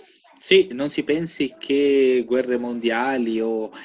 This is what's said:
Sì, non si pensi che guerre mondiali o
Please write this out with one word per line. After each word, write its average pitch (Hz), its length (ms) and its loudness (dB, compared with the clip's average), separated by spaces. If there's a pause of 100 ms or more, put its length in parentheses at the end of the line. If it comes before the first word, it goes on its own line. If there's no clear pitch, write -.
(360)
Sì, 190 360 4
non 139 180 -4
si - 140 -4
pensi 156 520 -4
che 139 720 2
guerre 123 300 0
mondiali 120 840 -2
o 110 300 -4 (140)